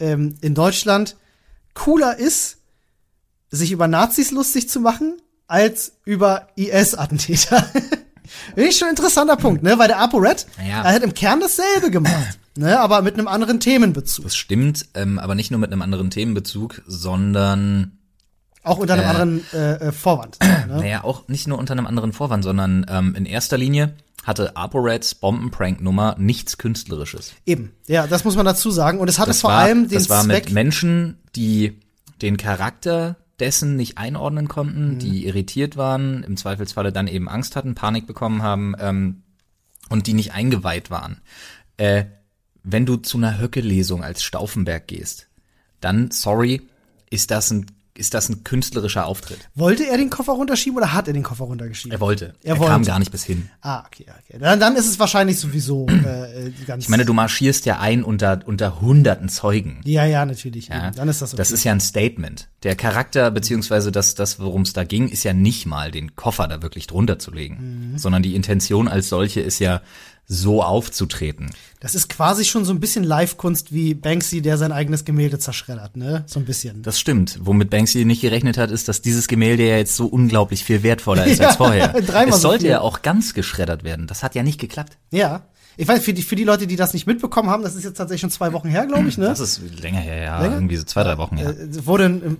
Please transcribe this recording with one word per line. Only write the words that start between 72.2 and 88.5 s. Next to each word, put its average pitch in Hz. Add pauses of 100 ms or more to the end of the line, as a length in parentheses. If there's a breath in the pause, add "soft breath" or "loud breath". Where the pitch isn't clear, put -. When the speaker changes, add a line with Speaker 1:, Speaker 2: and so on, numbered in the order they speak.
Speaker 1:
schon 214
so 185
ein 180
bisschen 208
Live-Kunst 165
wie 160
Banksy, 165
der 151
sein 151
eigenes 151
Gemälde 147
zerschreddert, 113
ne? 143
So 143
ein 135
bisschen. 117
Speaker 2:
Das 110
stimmt. 110
Womit 101
Banksy 113
nicht 117
gerechnet 117
hat, 120
ist, 113
dass 104
dieses 117
Gemälde 117
ja 110
jetzt 110
so 120
unglaublich 110
viel 107
wertvoller 104
ist -
Speaker 1:
<laughs> -
Ja, 294
Speaker 2:
als 226
vorher. 113
Speaker 1:
dreimal 214
Speaker 2:
Es 220
Speaker 1:
so 165
Speaker 2:
sollte 196
Speaker 1:
viel. 160
Speaker 2:
ja 120
auch -
ganz 196
geschreddert 85
werden. 82
Das -
hat 131
ja 123
nicht 151
geklappt. 147 (140)
Speaker 1:
Ja. 175 (360 soft breath)
Ich 160
weiß, 233
für 220
die, 180
für -
die 220
Leute, 208
die 180
das 180
nicht -
mitbekommen 226
haben, 214
das 185
ist 185
jetzt 185
tatsächlich 175
schon 175
zwei 175